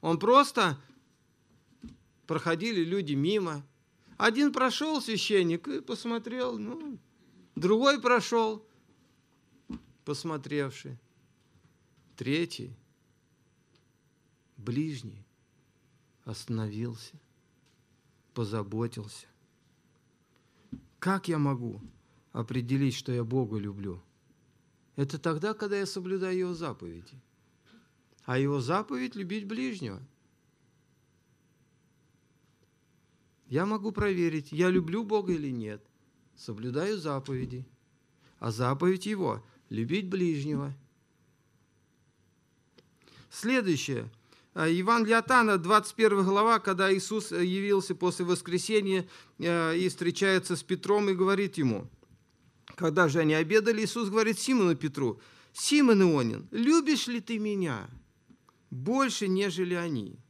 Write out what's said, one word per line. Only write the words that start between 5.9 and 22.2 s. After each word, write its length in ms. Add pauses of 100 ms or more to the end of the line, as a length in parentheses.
ну, 400 (580)
другой 440
прошёл, 640 (1400)
посмотревший, 920 (1200)
третий, 600 (1800)
ближний, 680 (1000)
остановился, 880 (1200)
позаботился. 920 (1700)
Как 300
я 100
могу 420 (520)